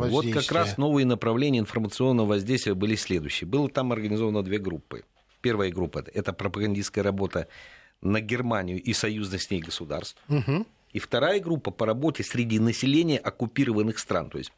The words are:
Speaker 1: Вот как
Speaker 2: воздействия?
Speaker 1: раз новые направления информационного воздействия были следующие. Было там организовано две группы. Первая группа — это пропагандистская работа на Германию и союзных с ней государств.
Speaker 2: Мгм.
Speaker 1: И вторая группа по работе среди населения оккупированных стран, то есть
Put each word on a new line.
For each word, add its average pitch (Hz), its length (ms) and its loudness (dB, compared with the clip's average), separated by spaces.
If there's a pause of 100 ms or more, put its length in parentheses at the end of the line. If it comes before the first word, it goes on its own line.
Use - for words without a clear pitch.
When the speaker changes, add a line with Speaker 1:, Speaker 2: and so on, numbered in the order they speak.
Speaker 1:
Вот 131 160 2
как 117 100 0
Speaker 2:
воздействия? 147 220 0
Speaker 1:
раз 104 200 0
новые 143 280 4
направления 123 540 4
информационного 110 680 2
воздействия 104 460 2
были 104 220 2
следующие. 82 520 -2
Было 135 220 0
там 127 240 0
организовано 107 500 0
две 95 140 -2
группы. 90 480 -8 (340)
Первая 101 320 2
группа — 80 320 -4 (100)
это 101 200 -4
пропагандистская 101 720 -2
работа 98 420 -2 (540)
на 104 180 0
Германию 107 640 -2
и 120 100 -2
союзных 107 500 -2
с - 100 -8
ней 90 100 0
государств. 80 560 -8 (100)
Speaker 2:
Мгм. 147 400 0 (240)
Speaker 1:
И 104 80 -6
вторая 160 400 0
группа 165 320 -2
по 110 140 -2
работе 127 400 0
среди 117 340 0
населения 135 600 2
оккупированных 113 800 0
стран, 82 300 -2
то - 80 -10
есть 65 200 -8